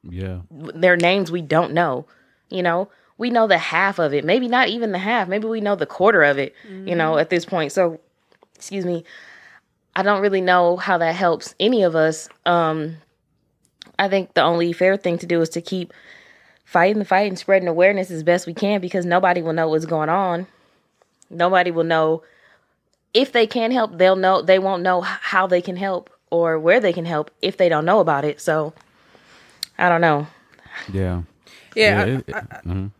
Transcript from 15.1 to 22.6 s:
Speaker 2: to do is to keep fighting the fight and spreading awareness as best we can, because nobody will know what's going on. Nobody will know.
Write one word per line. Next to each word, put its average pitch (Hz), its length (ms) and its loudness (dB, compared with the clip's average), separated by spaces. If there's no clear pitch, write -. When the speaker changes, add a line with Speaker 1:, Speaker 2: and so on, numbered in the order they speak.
Speaker 2:
to 170 80 -10
do 170 140 0
is 165 100 0
to 170 100 -6
keep 180 320 -8
fighting 190 300 2
the 202 80 -4
fight 196 220 2
and 185 100 -8
spreading 190 280 0
awareness 185 440 2
as 160 120 -8
best 175 240 0
we 170 60 -10
can, 202 300 -2
because 180 240 -4
nobody 180 340 2
will 160 140 -4
know 160 160 0
what's 160 160 0
going 156 240 -2
on. 185 360 -2
Nobody 180 400 2
will 165 140 -2
know. 160 380 0